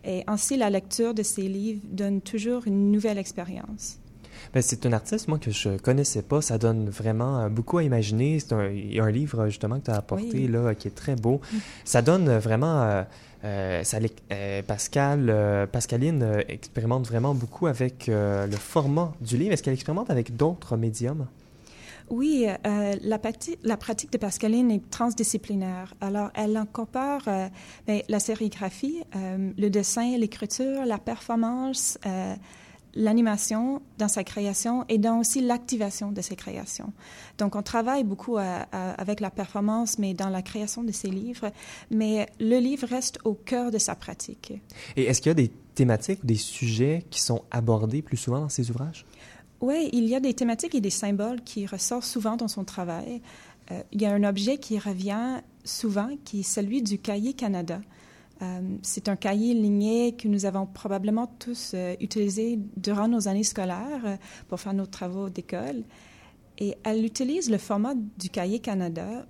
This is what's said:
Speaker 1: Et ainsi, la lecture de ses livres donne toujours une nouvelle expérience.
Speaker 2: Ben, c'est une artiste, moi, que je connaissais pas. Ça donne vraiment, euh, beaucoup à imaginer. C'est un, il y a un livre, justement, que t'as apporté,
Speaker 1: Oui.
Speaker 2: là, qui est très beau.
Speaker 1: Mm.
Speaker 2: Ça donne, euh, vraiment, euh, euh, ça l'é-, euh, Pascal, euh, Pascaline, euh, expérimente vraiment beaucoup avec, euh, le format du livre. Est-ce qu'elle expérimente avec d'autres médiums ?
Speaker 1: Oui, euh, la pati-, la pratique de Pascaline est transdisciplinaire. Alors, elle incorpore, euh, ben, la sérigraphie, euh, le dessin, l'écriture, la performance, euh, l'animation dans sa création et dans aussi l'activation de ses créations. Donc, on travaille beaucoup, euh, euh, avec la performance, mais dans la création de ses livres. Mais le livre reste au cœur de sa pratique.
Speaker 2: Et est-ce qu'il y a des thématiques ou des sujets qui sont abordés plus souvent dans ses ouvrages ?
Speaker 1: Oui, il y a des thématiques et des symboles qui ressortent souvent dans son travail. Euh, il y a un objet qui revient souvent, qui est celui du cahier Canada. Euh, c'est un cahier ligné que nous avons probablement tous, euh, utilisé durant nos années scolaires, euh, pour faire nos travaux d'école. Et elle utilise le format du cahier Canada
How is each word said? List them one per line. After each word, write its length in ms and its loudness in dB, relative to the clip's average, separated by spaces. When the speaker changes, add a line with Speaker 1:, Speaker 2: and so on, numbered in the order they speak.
Speaker 1:
Et 220 -4
ainsi, 320 0
la 140 4
lecture 420 0
de 80 0
ses 220 -2
livres 420 -2
donne 360 0
toujours 440 -2
une 260 6
nouvelle 280 4
expérience. 800 -8
Speaker 2:
Ben, 80 6
c'est 240 -2
une 80 6
artiste, 340 0
moi, 120 2
que 120 -2
je 260 0
connaissais 440 2
pas. 200 2
Ça 160 0
donne 320 4
vraiment, 500 0
euh, 100 2
beaucoup 280 2
à 60 4
imaginer. 560 4
C'est 140 -2
un, 160 2
il 240 -4
y 60 2
a 40 6
un 80 6
livre, 360 2
justement, 280 0
que 100 -4
t'as 120 2
apporté, 360 -2
Speaker 1:
Oui. 140 2
Speaker 2:
là, 280 4
qui 120 -8
est 80 -6
très 200 -2
beau. 200 4
Speaker 1:
Mm. 220 -4
Speaker 2:
Ça 180 6
donne, 280 6
euh, 100 6
vraiment, 420 4
euh, 220 4
euh, 400 -2
ça 160 0
l'é-, 120 2
euh, 300 -2
Pascal, 680 2
euh, 380 4
Pascaline, 560 2
euh, 240 2
expérimente 600 -2
vraiment 260 2
beaucoup 340 0
avec, 420 0
euh, 380 4
le 100 -2
format 640 2
du 160 0
livre. 160 4
Est-ce 100 0
qu'elle 100 2
expérimente 360 -2
avec 260 0
d'autres 420 0
médiums ? 500 -2
Speaker 1:
Oui, 340 2
euh, 340 2
la 160 0
pati-, 460 -6
la 140 2
pratique 340 -6
de 80 0
Pascaline 500 2
est 220 0
transdisciplinaire. 1120 -2
Alors, 340 -2
elle 200 0
incorpore, 720 -2
euh, 200 0
ben, 200 2
la 120 2
sérigraphie, 840 -2
euh, 420 -2
le 140 4
dessin, 440 2
l'écriture, 680 -2
la 140 0
performance, 1040 -2
euh, 300 -4
l'animation 880 2
dans 100 0
sa 160 0
création 640 -2
et 120 4
dans 180 4
aussi 240 2
l'activation 720 -2
de 100 -4
ses 140 -6
créations. 580 -10
Donc, 160 0
on 80 -2
travaille 400 2
beaucoup, 340 -2
euh, 220 -2
euh, 240 -4
avec 200 -2
la 120 -2
performance, 680 -2
mais 160 0
dans 160 -2
la 140 -2
création 400 -6
de 80 -2
ses 180 -4
livres. 400 -4
Mais 380 2
le 200 6
livre 280 2
reste 360 -2
au 100 2
cœur 380 -2
de 80 0
sa 160 0
pratique. 580 -12
Speaker 2:
Et 100 4
est-ce 180 2
qu'il 80 6
y 0 -
a 20 4
des 180 4
thématiques 500 2
ou 40 -2
des 80 4
sujets 760 0
qui 100 -4
sont 300 0
abordés 540 2
plus 140 -2
souvent 240 0
dans 80 -4
ses 200 -2
ouvrages ? 380 -6
Speaker 1:
Oui, 320 2
il 100 4
y 100 4
a 60 2
des 140 2
thématiques 420 0
et 60 4
des 80 2
symboles 520 -2
qui 240 -8
ressortent 380 -4
souvent 320 -2
dans 140 -2
son 160 -4
travail. 560 -6
Euh, 100 -8
il 80 -2
y 40 2
a 80 4
un 120 4
objet 320 2
qui 200 -4
revient 640 -4
souvent, 460 -2
qui 160 -4
est 20 -4
celui 400 0
du 160 0
cahier 340 -2
Canada. 460 -2
Euh, 180 -6
c'est 260 -4
un 80 2
cahier 380 2
ligné 580 4
que 160 -4
nous 180 2
avons 200 0
probablement 600 -2
tous, 340 -8
euh, 280 -4
utilisé 580 0
durant 320 0
nos 220 2
années 160 2
scolaires, 580 -4
euh, 140 -4
pour 100 -6
faire 140 -6
nos 120 0
travaux 440 -6
d'école. 540 -6
Et 240 -2
elle 220 0
utilise 440 -2
le 80 4
format 380 0
du 340 -6
cahier 300 -2
Canada 720 -4